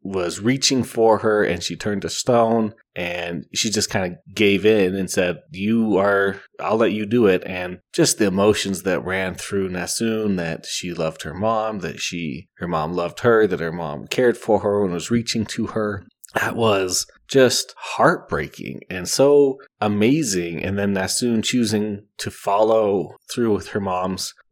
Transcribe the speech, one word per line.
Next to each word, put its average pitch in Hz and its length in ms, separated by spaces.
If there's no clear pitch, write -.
was 92 380
reaching 131 420
for 113 360
her, 107 220
and 87 220
she 85 140
turned 101 240
to 82 80
stone, 113 640
and 87 600
she - 160
just 202 200
kinda 90 280
gave 101 300
in 98 300
and 92 140
said, 87 280
"You 104 480
are, 98 440
I'll 196 160
let - 160
you 214 140
do 226 200
it." 185 200
And 90 340
just - 240
the 104 80
emotions 98 580
that 85 220
ran 92 300
through 98 340
Nasun, 104 640
that 82 300
she - 280
loved 80 300
her 76 100
mom, 110 460
that 85 220
she, 85 560
her 87 100
mom 82 260
loved 85 280
her, 110 260
that 85 140
her 80 100
mom 80 360
cared 123 300
for 104 220
her 101 240
and 87 100
was 82 160
reaching 117 360
to 113 220
her. 104 380
That - 200
was 98 500
just 127 500
heartbreaking - 1120
and 90 180
so 139 500
amazing. 104 840
And 98 160
then 101 140
Nasun 107 500
choosing 107 640
to - 120
follow 104 880
through 113 200
with 92 160
her 104 120
mom's 92 520